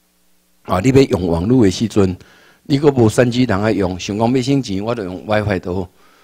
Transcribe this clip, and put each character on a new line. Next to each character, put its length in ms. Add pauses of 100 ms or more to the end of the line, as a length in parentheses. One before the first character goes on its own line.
(640)
啊， 160
你 100
要 140
用 240
网 200
络 180
的 40
时 180
阵， 280 (480)
你 160
搁 100
无 180
三 220
G 140
人 180
爱 100
用， 280
想 180
讲 160
要 80
省 220
钱， 200
我 120
就 80
用 240
WiFi 320
就 160
好。 140 (340)